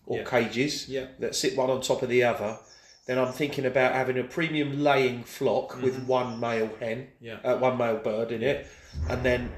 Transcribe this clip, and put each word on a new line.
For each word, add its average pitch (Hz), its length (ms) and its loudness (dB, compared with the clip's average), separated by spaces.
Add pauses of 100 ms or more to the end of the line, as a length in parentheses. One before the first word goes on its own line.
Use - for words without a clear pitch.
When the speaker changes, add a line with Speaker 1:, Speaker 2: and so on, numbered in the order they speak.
Speaker 1:
or 123 120 -4
Speaker 2:
Yeah. 104 60 -8
Speaker 1:
cages 120 640 0
Speaker 2:
Yeah. 131 180 -6 (140)
Speaker 1:
that - 140 -4
sit 135 220 0
one 131 140 2
on 127 100 2
top 127 220 0
of 123 60 -2
the 123 160 6
other, 110 340 0 (480)
then 127 120 0
I'm 123 140 0
thinking 143 340 -2
about 127 280 4
having 127 240 0
a 123 60 -2
premium 147 600 -2
laying 127 400 2
flock 127 580 -2
with 127 140 2
Speaker 2:
Mm-hmm. 127 100 -8
Speaker 1:
one 120 340 2
male 113 300 0 (100)
hen, 120 280 -6 (120)
Speaker 2:
Yeah. 113 240 -12
Speaker 1:
uh, 123 120 2
one 127 220 2
male 117 180 2
bird 110 340 -2
in 113 120 -4
Speaker 2:
Yeah. 127 80 2
Speaker 1:
it, - 160 -2 (420)
and 123 160 -2
then 123 340 0